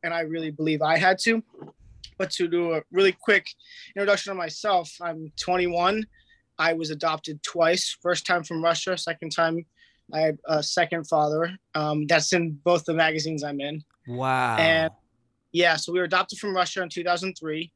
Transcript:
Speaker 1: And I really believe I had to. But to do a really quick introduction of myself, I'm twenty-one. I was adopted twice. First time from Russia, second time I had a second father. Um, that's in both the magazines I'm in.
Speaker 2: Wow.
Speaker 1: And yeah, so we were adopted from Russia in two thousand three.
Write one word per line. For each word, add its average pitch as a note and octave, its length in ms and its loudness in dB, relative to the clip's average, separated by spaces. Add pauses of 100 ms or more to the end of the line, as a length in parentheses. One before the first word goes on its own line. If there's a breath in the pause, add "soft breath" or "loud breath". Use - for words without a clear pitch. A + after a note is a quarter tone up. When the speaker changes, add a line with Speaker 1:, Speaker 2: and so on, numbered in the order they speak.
Speaker 1:
And E3+ 120 -6
I E3+ 60 -2
really D#3+ 300 -4
believe D#3 320 -2
I D#3+ 140 4
had F#3 240 4
to. A3+ 220 2 (760)
But F#3+ 140 -2
to F3 160 -2
do E3+ 260 0
a D#3 160 -2
really F#3+ 220 6
quick G3 340 2 (480 loud breath)
introduction G3+ 380 0
of F#3+ 40 -6
myself, F3 640 -2
I'm D#3+ 360 -8
twenty-one. F3+ 680 0 (540 soft breath)
I D#3+ 140 2
was D#3+ 180 -4
adopted D#3 540 -4
twice. E3+ 580 0
First F3 240 0
time F3 160 2
from D#3+ 200 -6
Russia, E3+ 360 0
second E3 320 -6
time E3 340 0 (480 soft breath)
I D#3 80 -2
had D#3 260 2
a D#3 160 2
second E3 460 -2
father. D#3+ 480 2 (200)
Um, D3+ 320 0
that's E3+ 240 4
in E3+ 200 2 (120)
both F3 200 4
the E3 100 -2
magazines D#3+ 500 0
I'm C#3+ 160 -6
in. D3+ 240 -8 (240)
Speaker 2:
Wow. B2+ 480 0
Speaker 1:
And D#3+ 340 2 (640)
yeah, E3 240 4
so D#3+ 160 -6
we F3+ 80 2
were F3+ 60 0
adopted F#3 340 -2
from G3+ 160 -4
Russia F#3 260 0
in F3 60 -4
two E3+ 160 -8
thousand F3 300 0
three. D#3+ 420 -8